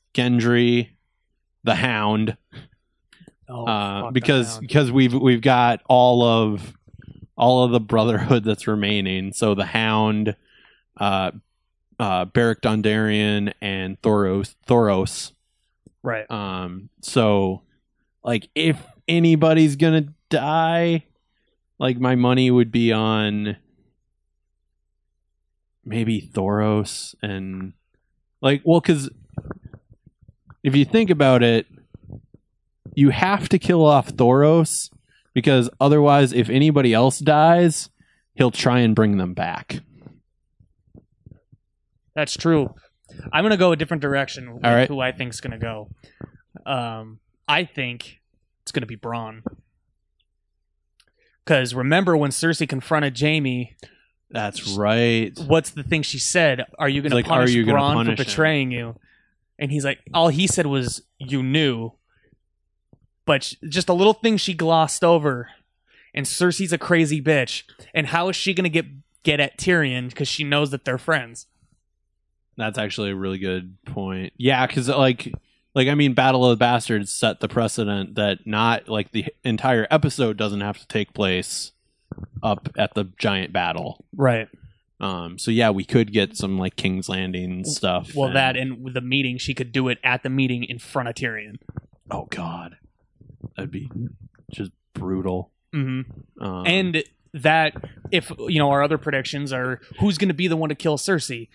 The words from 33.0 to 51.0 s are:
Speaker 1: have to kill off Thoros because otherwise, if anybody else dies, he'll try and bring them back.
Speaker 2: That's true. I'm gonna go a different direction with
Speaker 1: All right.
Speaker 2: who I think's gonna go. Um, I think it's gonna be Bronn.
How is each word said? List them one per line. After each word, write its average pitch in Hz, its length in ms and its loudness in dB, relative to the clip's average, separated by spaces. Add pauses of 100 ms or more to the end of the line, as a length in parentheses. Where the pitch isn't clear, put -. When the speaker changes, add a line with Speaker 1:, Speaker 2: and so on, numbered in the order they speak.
Speaker 1:
have 196 400 0
to 190 80 4
kill 170 260 4
off 143 280 6
Thoros 147 800 4 (440)
because 127 360 2 (100)
otherwise, 143 520 6
if 120 180 2
anybody 139 420 4
else 123 260 4
dies, 156 720 4 (440)
he'll 123 160 4
try 123 300 2
and 113 140 4
bring 104 240 4
them 90 160 -4
back. 85 460 -8 (2250)
Speaker 2:
That's 151 220 -4
true. 156 380 0 (580)
I'm 165 120 2
gonna 214 120 4
go 180 160 4
a 160 40 0
different 156 260 -6
direction 135 520 -6
with 120 100 -8
Speaker 1:
All 117 100 4
right. 127 140 4
Speaker 2:
who 139 120 -6
I 127 120 -4
think's 123 280 -10
gonna 117 180 -12
go. 110 320 -10 (760)
Um, 113 540 -8 (300)
I 151 160 0
think 123 560 -10 (420)
it's - 100 -16
gonna 123 140 -4
be 110 100 -14
Bronn. 113 460 -10 (2000)